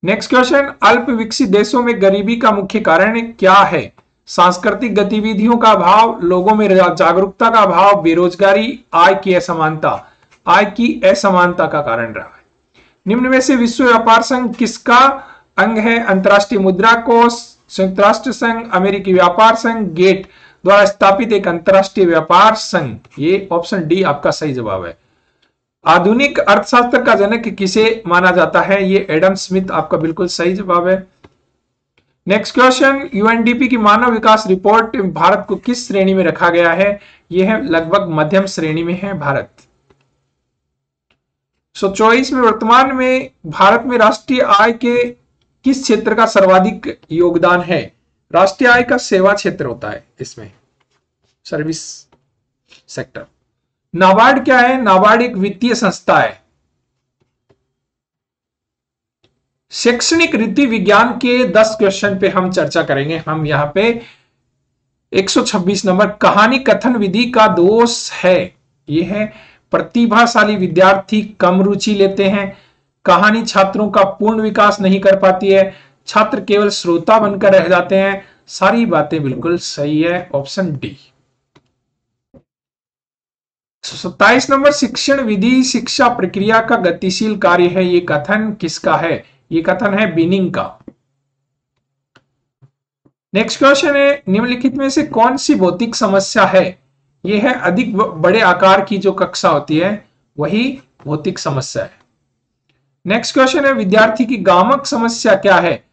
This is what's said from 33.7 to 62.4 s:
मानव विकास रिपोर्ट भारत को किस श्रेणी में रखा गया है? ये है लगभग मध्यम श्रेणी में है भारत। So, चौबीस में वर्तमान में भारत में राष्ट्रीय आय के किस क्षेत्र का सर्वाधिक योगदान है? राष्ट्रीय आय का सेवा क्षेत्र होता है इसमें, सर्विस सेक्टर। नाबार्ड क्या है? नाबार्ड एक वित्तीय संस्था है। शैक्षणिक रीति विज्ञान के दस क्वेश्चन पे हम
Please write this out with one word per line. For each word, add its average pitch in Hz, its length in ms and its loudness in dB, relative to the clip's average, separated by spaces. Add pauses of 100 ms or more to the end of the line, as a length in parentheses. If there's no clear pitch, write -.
मानव 214 340 2
विकास 220 360 2
रिपोर्ट 208 500 0
भारत 190 520 0
को 190 80 -4
किस - 320 -6
श्रेणी 190 260 0
में 190 100 0
रखा 165 240 0
गया 170 240 2
है? 202 280 -2 (320)
ये 185 120 2
है 214 200 -2
लगभग 165 440 -2
मध्यम 160 380 0
श्रेणी 160 360 -6
में 175 180 -6
है 196 180 -8
भारत। 143 320 -6 (2250)
So, 196 160 -2
चौबीस 226 400 2
में 262 80 -2
वर्तमान 240 560 2
में 254 340 -2 (160)
भारत 196 400 2
में 247 120 -2
राष्ट्रीय 262 420 0
आय 214 320 2
के 240 440 -2 (480)
किस 269 180 0
क्षेत्र 214 320 0
का 233 120 2
सर्वाधिक 190 760 2 (120)
योगदान 175 480 2
है? 165 320 -6 (400)
राष्ट्रीय 190 380 2
आय 240 120 4
का 247 140 -2
सेवा 196 360 2
क्षेत्र 190 320 -4
होता 113 260 -10
है 104 140 -14 (160)
इसमें, 107 320 -18 (920)
सर्विस - 640 -10 (800)
सेक्टर। - 380 -14 (680)
नाबार्ड 214 500 4
क्या 262 140 2
है? 254 240 0
नाबार्ड 208 400 4
एक 240 140 -4
वित्तीय 202 380 -2
संस्था 175 440 -2
है। 120 260 -4 (3250)
शैक्षणिक 320 640 -2
रीति 226 320 0
विज्ञान 220 460 0
के 247 320 -2
दस 220 340 0
क्वेश्चन 196 400 -2
पे 190 100 0
हम 185 240 -2